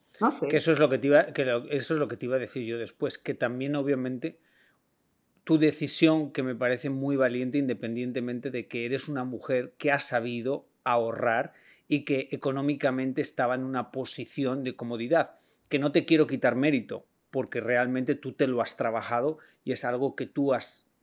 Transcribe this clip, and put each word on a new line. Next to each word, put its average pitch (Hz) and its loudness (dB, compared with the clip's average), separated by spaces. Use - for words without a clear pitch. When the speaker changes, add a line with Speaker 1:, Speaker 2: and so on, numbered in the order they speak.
Speaker 1:
No 226 4
sé. - -4
Speaker 2:
Que 156 4
eso 147 4
es 147 4
lo 147 6
que 131 2
te 135 0
iba, 147 6
que 139 0
lo, 123 -2
eso 139 -2
es 156 2
lo 139 0
que 117 -8
te - -8
iba 123 0
a 131 0
decir 120 -6
yo 117 -4
después, 117 -6
que - -6
también, 131 -4
obviamente, 131 -2
tu 160 4
decisión, 151 2
que 139 -4
me 127 -2
parece 127 -2
muy 139 -2
valiente, 127 0
independientemente 123 -4
de 123 -6
que 117 -6
eres 131 -4
una 139 -4
mujer 127 -4
que 143 0
ha 139 4
sabido 120 -2
ahorrar 120 0
y 143 0
que 135 0
económicamente 139 0
estaba 127 0
en 131 -2
una 131 -4
posición 131 -4
de 123 -6
comodidad, 120 0
que 143 0
no 143 0
te 165 4
quiero 156 6
quitar 123 2
mérito, 131 0
porque 127 -4
realmente 123 0
tú 131 -10
te 147 2
lo 123 2
has - -6
trabajado 120 -2
y 127 -2
es 123 -2
algo 127 -2
que 131 -6
tú 139 0
has, - -6